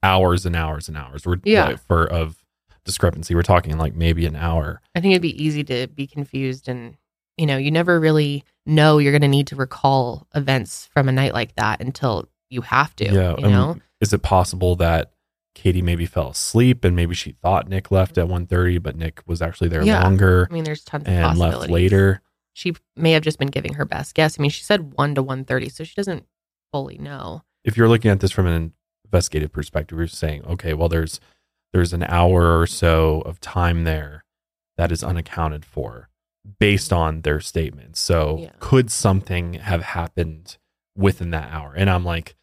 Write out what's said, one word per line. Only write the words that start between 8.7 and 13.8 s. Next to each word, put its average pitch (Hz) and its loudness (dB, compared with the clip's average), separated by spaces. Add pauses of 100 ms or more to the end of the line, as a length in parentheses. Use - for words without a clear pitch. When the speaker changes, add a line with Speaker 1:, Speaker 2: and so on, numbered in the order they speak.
Speaker 2:
you're 143 4
gonna 147 4
need 139 2
to - -12
recall 135 -2
events 135 -4
from 135 2
a 131 2
night 135 0
like 113 -6
that 107 -2
until 123 -4 (220)
you 123 -8
have 135 -2
to, 104 -4
Speaker 1:
Yeah, 92 2
Speaker 2:
you - -2
Speaker 1:
um, 104 6
Speaker 2:
know? 139 2 (240)